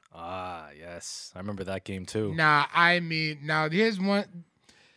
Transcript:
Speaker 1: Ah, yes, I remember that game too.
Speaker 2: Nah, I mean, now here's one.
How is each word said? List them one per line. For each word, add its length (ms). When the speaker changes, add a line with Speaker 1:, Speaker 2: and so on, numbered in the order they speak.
Speaker 1:
Ah, 640
yes, 580
I 40
remember 260
that 180
game 240
too. 260
Speaker 2:
Nah, 400
I 280
mean, 420
now 260
here's 300
one. 460